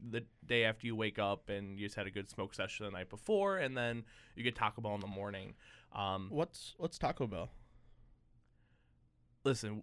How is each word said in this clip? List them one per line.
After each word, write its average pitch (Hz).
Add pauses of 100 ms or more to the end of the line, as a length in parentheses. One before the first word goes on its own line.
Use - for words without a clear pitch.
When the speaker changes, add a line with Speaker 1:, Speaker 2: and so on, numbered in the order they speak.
Speaker 1:
the 117 (220)
day 120
after 110
you 113
wake 107
up 101
and 98
you 101
just 101
had 98
a 98
good 98
smoke 98
session -
the 98
night 92
before, 196
and 131
then 117 (300)
you 120
get 120
Taco 107
Bell 104
in 101
the 95
morning. 98 (400)
Um, 95
Speaker 2:
What's, -
what's 165
Taco 135
Bell? 95 (1900)
Speaker 1:
Listen, 110